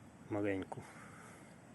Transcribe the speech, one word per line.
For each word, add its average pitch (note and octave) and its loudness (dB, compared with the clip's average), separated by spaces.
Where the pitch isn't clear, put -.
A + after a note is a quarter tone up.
маленьку. G2+ 4